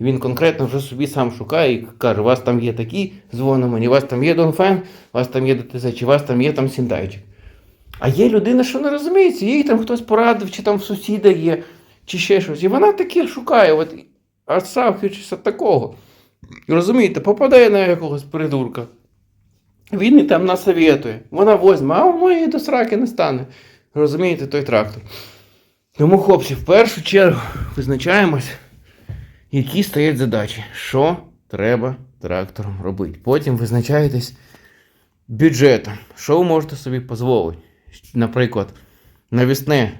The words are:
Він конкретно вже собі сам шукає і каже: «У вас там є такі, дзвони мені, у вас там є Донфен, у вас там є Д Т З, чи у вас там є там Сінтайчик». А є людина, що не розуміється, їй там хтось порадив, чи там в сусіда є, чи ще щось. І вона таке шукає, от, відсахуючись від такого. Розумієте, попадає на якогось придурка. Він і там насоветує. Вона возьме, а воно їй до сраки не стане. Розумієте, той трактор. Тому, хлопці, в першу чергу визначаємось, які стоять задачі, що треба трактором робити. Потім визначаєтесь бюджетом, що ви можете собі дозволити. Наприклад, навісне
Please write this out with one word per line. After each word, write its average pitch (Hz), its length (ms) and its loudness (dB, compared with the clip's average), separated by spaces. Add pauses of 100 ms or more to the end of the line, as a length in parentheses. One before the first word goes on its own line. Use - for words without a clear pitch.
Він 127 180 -2
конкретно 135 460 -2
вже 135 140 -4
собі 135 280 -6
сам 131 240 -2
шукає 135 420 0
і - 140 -6 (100)
каже: 107 240 0
«У - 20 0
вас 123 160 2
там 123 200 -2
є 117 140 -2
такі, 123 400 -6 (220)
дзвони 131 320 0
мені, 117 200 0
у 120 40 2
вас 135 120 4
там 131 200 -4
є 160 120 2
Донфен, 180 460 2 (320)
у - 40 -8
вас 123 100 0
там 131 200 -2
є 131 80 2
Д 120 80 -6
Т 123 160 -12
З, 123 120 -4
чи 120 140 -8
у - 20 -2
вас 143 160 4
там 127 180 0
є 147 120 0
там 135 160 -2
Сінтайчик». 117 520 -4 (800)
А - 80 -4
є 208 220 4
людина, 220 340 2
що 254 160 -6
не 285 100 -2
розуміється, 320 560 0
їй 285 180 0
там 277 160 2
хтось 233 220 -4
порадив, 226 500 0
чи - 120 -12
там 208 140 0
в 202 60 -10
сусіда 202 460 -2
є, 165 340 0 (420)
чи - 120 -10
ще 190 240 2
щось. 160 220 -6
І 185 40 4
вона 381 260 4
таке 349 340 -2
шукає, 240 460 2
от, 160 220 -2 (600)
відсахуючись 196 760 -4
від 180 120 -10
такого. 202 520 -2 (720)
Розумієте, 190 520 2
попадає 240 500 4
на 202 100 4
якогось 165 440 -2
придурка. 139 600 -4 (1080)
Він 233 260 6
і - 40 6
там 175 220 2
насоветує. 165 760 2 (120)
Вона 202 240 4
возьме, 170 400 4
а 254 100 4
воно 359 260 2
їй 330 160 0
до 285 120 -2
сраки 233 380 -2
не 247 100 -2
стане. 139 380 -4 (480)
Розумієте, 151 540 0
той 143 160 -4
трактор. 107 400 -2 (960)
Тому, 165 180 6
хлопці, 185 380 2
в - 100 -10
першу 208 380 2
чергу 185 380 2 (340)
визначаємось, 143 760 0 (1040)
які 139 320 0
стоять 151 340 0
задачі, 110 460 -2 (100)
що 156 440 -2 (300)
треба 117 480 -2 (260)
трактором 95 600 -8
робити. 92 400 -8
Потім 139 340 0
визначаєтесь 120 760 -2 (920)
бюджетом, 123 680 2 (220)
що 147 220 0
ви 175 80 4
можете 156 300 -2
собі 127 240 -8
дозволити. 117 580 -2 (560)
Наприклад, 117 540 -2 (640)
навісне 131 680 0